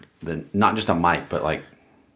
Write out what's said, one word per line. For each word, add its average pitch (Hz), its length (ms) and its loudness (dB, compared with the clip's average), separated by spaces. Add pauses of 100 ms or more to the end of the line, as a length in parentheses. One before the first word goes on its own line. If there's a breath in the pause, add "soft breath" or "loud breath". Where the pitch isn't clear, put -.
(180)
the, 80 340 -6
not 101 220 4
just 110 140 -2
a 95 60 2
mic, 85 340 0
but, - 160 -4
like, 78 180 -2 (540)